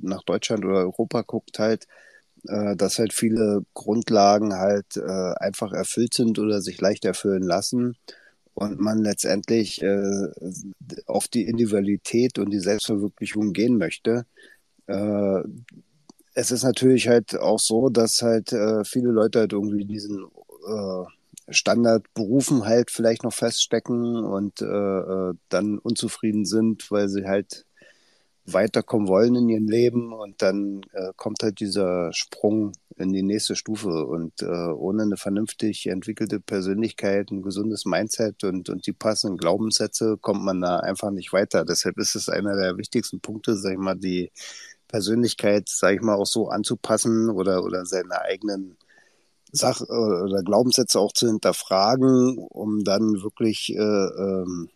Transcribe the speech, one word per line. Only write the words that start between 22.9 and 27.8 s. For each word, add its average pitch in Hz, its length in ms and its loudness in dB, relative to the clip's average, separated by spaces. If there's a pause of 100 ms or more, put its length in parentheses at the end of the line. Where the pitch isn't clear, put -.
vielleicht 113 320 0
noch 110 100 -4
feststecken 117 920 -2
und, 98 380 -4
äh, 107 40 -2
äh, 95 680 -2 (140)
dann 101 300 0
unzufrieden 107 680 -2
sind, 110 440 0
weil 101 180 2
sie 98 180 -4
halt 98 400 -2 (800)